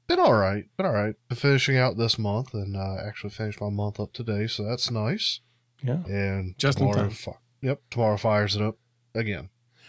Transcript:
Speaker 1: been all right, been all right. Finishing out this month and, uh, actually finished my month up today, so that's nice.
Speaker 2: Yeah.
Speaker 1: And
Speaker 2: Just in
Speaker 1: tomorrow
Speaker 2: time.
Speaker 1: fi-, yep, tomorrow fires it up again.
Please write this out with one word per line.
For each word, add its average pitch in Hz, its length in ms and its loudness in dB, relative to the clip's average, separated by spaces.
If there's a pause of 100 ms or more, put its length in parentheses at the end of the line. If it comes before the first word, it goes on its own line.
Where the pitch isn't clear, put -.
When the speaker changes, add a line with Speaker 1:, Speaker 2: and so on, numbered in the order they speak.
Speaker 1:
been 349 140 2
all 226 140 8
right, 98 300 2 (120)
been 190 100 0
all 151 60 0
right. 107 220 2 (200)
Finishing 135 420 4
out 127 200 2
this 113 220 0
month 110 360 -2
and, 98 220 -4
uh, 95 200 -4 (100)
actually 104 240 -10
finished 107 300 -6
my 104 100 -4
month 101 300 -2
up 107 120 -6
today, 110 340 -2
so 107 180 -6
that's 117 260 -4
nice. 117 500 -2 (420)
Speaker 2:
Yeah. 139 240 -2
Speaker 1:
And 95 520 -2
Speaker 2:
Just 139 220 2
in - 60 4
Speaker 1:
tomorrow 104 220 2
Speaker 2:
time. 107 80 -8
Speaker 1:
fi-, - 200 -10 (240)
yep, 131 300 -4
tomorrow 107 260 2
fires 104 400 2
it 107 60 0
up 110 140 -2 (380)
again. 101 360 -4 (380)